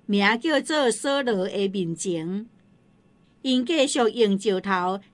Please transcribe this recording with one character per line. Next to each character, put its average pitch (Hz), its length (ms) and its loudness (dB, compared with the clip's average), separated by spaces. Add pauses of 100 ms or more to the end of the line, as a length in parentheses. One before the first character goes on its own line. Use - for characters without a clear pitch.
名 202 320 4
叫 302 200 2
做 285 320 0
扫 277 300 0
罗 208 260 0
的 196 220 -2
面 180 260 -4
前。 180 500 -4 (1000)
因 254 220 0
继 285 220 2
续 285 120 -2
用 220 380 2
石 196 220 -2
头 185 400 -2 (140)